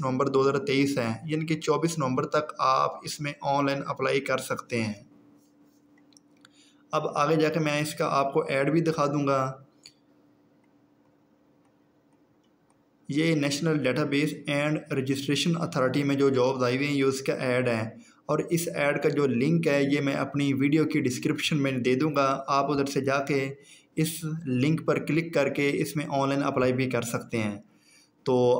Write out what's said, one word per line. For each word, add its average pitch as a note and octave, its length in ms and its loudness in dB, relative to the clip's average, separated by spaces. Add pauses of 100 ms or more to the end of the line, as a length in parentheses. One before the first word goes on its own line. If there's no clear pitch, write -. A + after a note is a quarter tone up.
नवंबर C3 260 0
दो C3+ 140 4
हज़ार C#3 160 4
तेईस C#3 400 0
है, A#2 100 0 (180)
यानी D#3 200 -2
कि D#3+ 100 0
चौबीस D#3+ 420 0
नवंबर C3 280 -2
तक D3+ 340 -2
आप C3+ 440 0
इसमें D3 300 -8 (100)
online C#3 400 0
apply C3+ 360 -2
कर C3 200 -2
सकते B2 360 -6
हैं। A2 180 -2 (2000)
अब D#3 240 -2
आगे D3+ 200 4
जाके D#3 240 2
मैं D3 220 2
इसका D3+ 260 -2
आपको C#3+ 420 2
ऐड C#3 200 2
भी E3 100 4
दिखा D#3 260 0
दूंगा। C#3 600 0 (3500)
ये D#3+ 280 2
national D3 440 0
database C#3+ 540 0 (140)
and D3+ 320 0 (120)
registration C#3 640 -2
authority C#3 460 0
में C#3 160 2
जो C#3 120 4
jobs B2+ 340 2
आई B2 120 2
हुई C#3 100 0
हैं, D3 80 0
ये C#3 100 2
उसका C3+ 300 0
ऐड B2+ 340 0
है A2 280 -2 (320)
और D3+ 140 0
इस E3 260 -2
ऐड C#3+ 340 0
का D#3+ 80 4
जो C#3+ 160 2
link D3 400 2
है, C#3+ 280 2
ये D3 60 2
मैं C#3 160 -2
अपनी C#3+ 380 -2
video D3 300 2
की D3+ 160 0
description C#3+ 560 -2
में C3+ 260 0
दे B2 140 2
दूंगा। C#3+ 300 0 (240)
आप C#3 200 0
उधर C#3 160 0
से C#3 160 -4
जाके C#3 420 0 (520)
इस D#3 240 -2 (260)
लिंक C3+ 400 2
पर C#3+ 120 2
क्लिक E3 360 -2
करके C#3+ 340 2 (100)
इसमें D3+ 300 -2
ऑनलाइन C#3 340 0
अप्लाई C3+ 300 2
भी B2+ 160 0
कर B2 160 -2
सकते - 340 -6
हैं। G#2 180 -4 (680)
तो B2+ 100 2 (240)